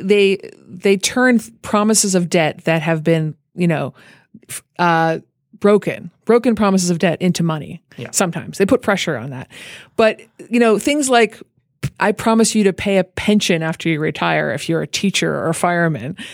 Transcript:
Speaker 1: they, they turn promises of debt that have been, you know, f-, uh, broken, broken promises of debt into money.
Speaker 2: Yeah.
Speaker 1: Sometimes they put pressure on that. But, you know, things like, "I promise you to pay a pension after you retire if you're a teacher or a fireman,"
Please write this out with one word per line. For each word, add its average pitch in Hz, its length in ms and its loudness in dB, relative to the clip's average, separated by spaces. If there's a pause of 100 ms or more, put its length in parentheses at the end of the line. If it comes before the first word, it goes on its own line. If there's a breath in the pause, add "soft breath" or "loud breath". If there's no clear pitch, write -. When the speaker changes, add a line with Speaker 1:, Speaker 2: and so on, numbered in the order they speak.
Speaker 1:
they, 196 360 2 (280)
they 190 300 0
turn 247 460 2 (220)
promises 208 520 0
of 175 140 0
debt 160 340 0
that 165 180 0
have 160 220 -2
been, 160 320 0 (180)
you 175 140 -2
know, 143 260 -2 (540 soft breath)
f-, - 160 -16 (160)
uh, 165 400 0 (400)
broken, 202 500 0 (140)
broken 233 320 2
promises 190 340 2
of 170 100 0
debt 175 220 0
into 180 220 0
money. 160 380 -6 (160)
Speaker 2:
Yeah. - 140 -12
Speaker 1:
Sometimes - 480 -4
they 196 60 2
put 247 160 2
pressure 175 360 -2
on 123 140 -10
that. 127 180 -14 (480 loud breath)
But, 220 240 2 (280)
you 233 120 2
know, 220 180 4
things 285 300 0
like, 233 320 2 (580)
"I 202 140 2
promise 226 420 2
you 214 100 4
to 190 80 2
pay 196 240 -2
a 185 60 4
pension 202 600 0
after 165 260 -4
you 156 100 0
retire 156 520 -2
if - 180 -6
you're 160 140 -2
a 151 40 -6
teacher 170 480 -2
or 147 140 -4
a 165 60 0
fireman," 170 600 -2 (180 loud breath)